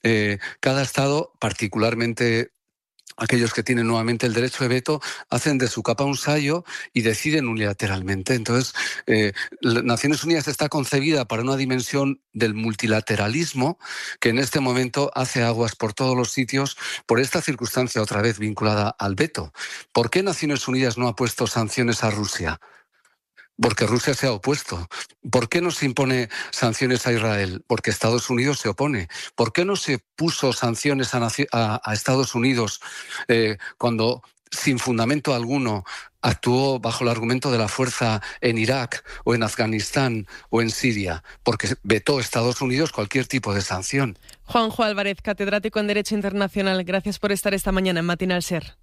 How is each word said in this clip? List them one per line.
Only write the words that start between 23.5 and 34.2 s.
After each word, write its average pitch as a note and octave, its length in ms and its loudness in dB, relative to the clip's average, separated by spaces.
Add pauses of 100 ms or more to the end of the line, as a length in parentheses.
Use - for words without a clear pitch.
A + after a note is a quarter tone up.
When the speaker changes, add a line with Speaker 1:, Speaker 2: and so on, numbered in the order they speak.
Speaker 1:
Porque A2+ 260 2
Rusia A#2+ 280 2
se C3+ 120 -2
ha B2+ 60 2
opuesto. G2 560 -2 (420)
¿Por A#2 200 2
qué F3 100 2
no F3 100 0
se D3+ 140 -4
impone C3 460 0 (200)
sanciones B2 560 0
a B2 60 2
Israel? G#2 540 0
Porque A2+ 240 0
Estados A#2 400 0
Unidos C3 280 2
se G#2+ 120 -2
opone. G2 380 -2 (280)
¿Por A2 160 2
qué F3 140 2
no G3 100 0
se C3+ 240 -2 (160)
puso D3 380 0
sanciones B2+ 600 0
a B2 60 2
naci-, A#2 320 0
a, A2 320 2
a G#2+ 80 -4
Estados C3 420 2
Unidos, A#2+ 460 0 (480)
eh, A2 300 2 (180)
cuando, A#2+ 460 0 (280)